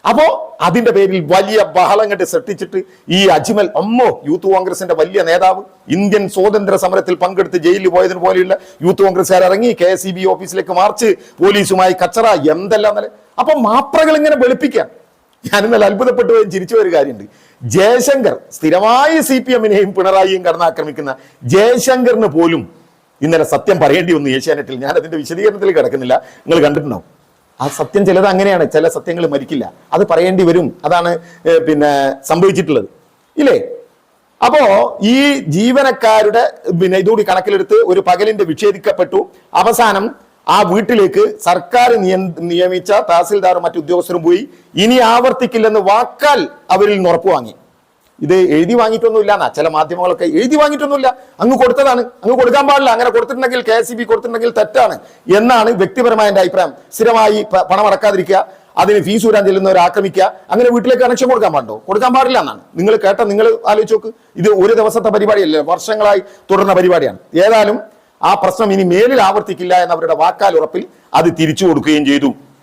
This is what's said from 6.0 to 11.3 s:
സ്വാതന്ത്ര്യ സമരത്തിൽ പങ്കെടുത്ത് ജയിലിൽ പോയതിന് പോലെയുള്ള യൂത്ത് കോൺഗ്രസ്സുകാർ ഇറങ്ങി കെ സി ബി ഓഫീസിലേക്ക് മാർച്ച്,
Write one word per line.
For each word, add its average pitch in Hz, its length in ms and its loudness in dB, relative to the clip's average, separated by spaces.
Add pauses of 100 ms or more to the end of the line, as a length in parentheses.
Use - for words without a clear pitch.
സ്വാതന്ത്ര്യ 196 500 0
സമരത്തിൽ 185 360 -2
പങ്കെടുത്ത് 185 420 -2
ജയിലിൽ 180 320 0
പോയതിന് 185 300 0
പോലെയുള്ള 185 380 0 (260)
യൂത്ത് 185 200 0
കോൺഗ്രസ്സുകാർ 185 420 2
ഇറങ്ങി 208 360 2
കെ 185 140 2
സി 190 160 -6
ബി 185 160 -6
ഓഫീസിലേക്ക് 185 440 -4
മാർച്ച്, 202 460 0 (240)